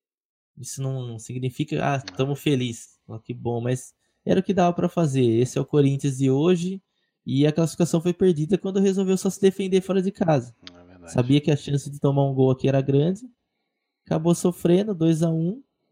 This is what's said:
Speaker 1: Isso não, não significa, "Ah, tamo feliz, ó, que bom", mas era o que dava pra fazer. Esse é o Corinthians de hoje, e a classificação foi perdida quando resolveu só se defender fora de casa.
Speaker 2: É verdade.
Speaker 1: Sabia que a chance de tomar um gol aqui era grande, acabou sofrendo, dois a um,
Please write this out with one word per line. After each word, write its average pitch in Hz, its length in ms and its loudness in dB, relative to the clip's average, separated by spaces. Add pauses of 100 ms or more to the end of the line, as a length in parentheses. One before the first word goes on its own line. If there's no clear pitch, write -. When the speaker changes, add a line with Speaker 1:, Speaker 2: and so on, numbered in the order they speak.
(580)
Speaker 1:
Isso 127 240 -12
não, 131 240 -6
não 117 120 -10
significa, 127 680 -6
"Ah, 139 160 0
tamo 139 340 -4
feliz, 127 720 -4
ó, 110 120 -14
que - 140 -12
bom", 120 280 -6
mas 123 340 -6 (300)
era - 160 0
o - 20 0
que - 100 -2
dava 180 200 2
pra 175 160 -2
fazer. 135 360 0
Esse 120 340 2
é - 20 0
o 139 40 -2
Corinthians 139 540 0
de 135 100 2
hoje, 175 540 0 (420)
e 135 220 2
a 151 60 2
classificação 165 480 0
foi 175 120 -2
perdida 175 460 2
quando 196 220 -2
resolveu 190 360 2
só 190 140 -2
se - 100 -8
defender 190 400 2
fora 185 220 0
de 190 80 -2
casa. 147 440 0 (200)
Speaker 2:
É - 100 -20
verdade. - 280 -20
Speaker 1:
Sabia 131 280 4
que 151 120 0
a 147 40 2
chance 143 320 -4
de 143 120 -14
tomar 143 280 2
um 135 60 -4
gol 131 160 4
aqui 131 180 0
era 135 120 2
grande, 143 420 0 (840)
acabou 160 300 0
sofrendo, 180 580 0
dois 165 300 0
a 170 80 2
um, 170 320 -2 (300)